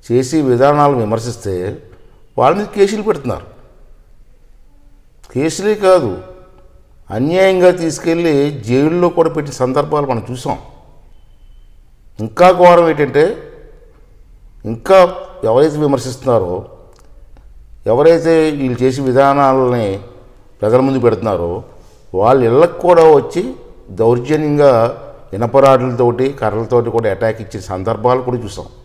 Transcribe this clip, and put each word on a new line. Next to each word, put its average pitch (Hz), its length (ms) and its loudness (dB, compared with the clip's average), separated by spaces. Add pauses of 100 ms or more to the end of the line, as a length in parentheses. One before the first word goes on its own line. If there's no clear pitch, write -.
(120)
చేసే 131 300 0
విధానాలను 139 560 2
విమర్శిస్తే 110 800 -6 (600)
వాళ్ళ 143 200 2
మీద 208 80 -6
కేసులు 202 360 0
పెడుతున్నారు. 143 440 -6 (1900)
కేసులే 160 420 -2
కాదు, 175 460 0 (920)
అన్యాయంగా 180 600 2
తీసుకెళ్ళి 160 960 -2
జైల్లో 156 420 2
కూడా 165 200 0
పెట్టిన 147 240 -8
సందర్భాలు 143 540 -2
మనం 120 240 -4
చూసాం. 123 260 -8 (1600)
ఇంకా 117 320 2
ఘోరం 175 380 6
ఏంటంటే, 147 480 0 (1300)
ఇంకా 175 500 2 (280)
ఎవరైతే 143 340 2
విమర్శిస్తున్నారో, 120 880 -2 (1200)
ఎవరైతే 160 640 2
వీళ్ళు 127 320 -4
చేసే 131 180 0
విధానాలని 131 1000 0 (600)
ప్రజల 110 180 2
ముందు 135 200 0
పెడుతున్నారో, 104 640 -2 (500)
వాళ్ళ 120 300 2
ఇళ్ళకు 139 380 0
కూడా 170 220 4
వచ్చి 160 520 2 (340)
దౌర్జన్యంగా 123 1120 0 (300)
ఇనపరాడులతోటి, 123 960 2
కర్రలతోటి 113 600 -2
కూడా 113 220 -2
అటాక్ 107 300 -4
ఇచ్చిన 101 200 -14
సందర్భాలు 107 600 -4
కూడా 123 160 -6
చూసాం. 98 280 -12 (200)